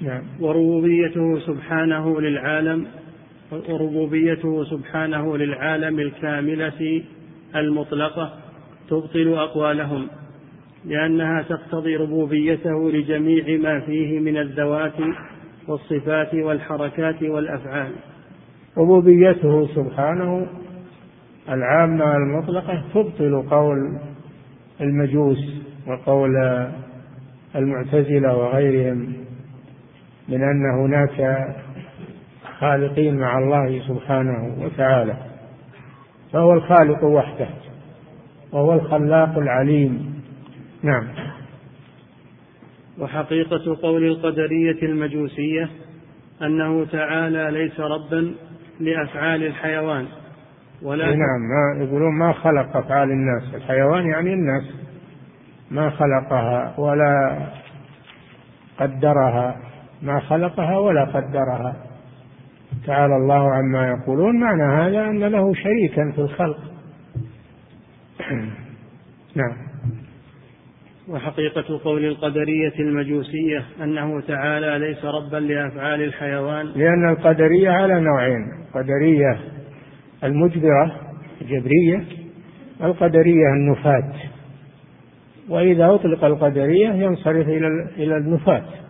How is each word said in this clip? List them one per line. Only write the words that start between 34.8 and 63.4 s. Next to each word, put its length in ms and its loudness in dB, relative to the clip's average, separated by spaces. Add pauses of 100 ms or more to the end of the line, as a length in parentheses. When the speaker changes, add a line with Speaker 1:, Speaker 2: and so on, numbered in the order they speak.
Speaker 1:
فهو 200 6
الخالق 520 6
وحده 440 2 (1040)
وهو 220 2
الخلاق 640 2
العليم. 840 0 (600)
نعم. 260 0 (1900)
Speaker 2:
وحقيقة 840 -4
قول 220 2
القدرية 800 0
المجوسية 840 -4 (760)
أنه 420 0
تعالى 640 -2
ليس 300 -4
ربا 540 -4 (460)
لأفعال 640 -2
الحيوان 600 -4 (760)
ولا 220 -4
Speaker 1:
نعم، 360 2
ما 440 0
يقولون 340 0
ما 140 4
خلق 440 2
أفعال 340 2
الناس، 440 -2
الحيوان 520 2
يعني 280 0
الناس، 280 0 (1080)
ما 200 0
خلقها 880 0
ولا 680 2 (1300)
قدرها، 800 2 (460)
ما 180 -2
خلقها 580 0
ولا 260 2
قدرها، 720 -2 (1120)
تعالى 300 4
الله 360 4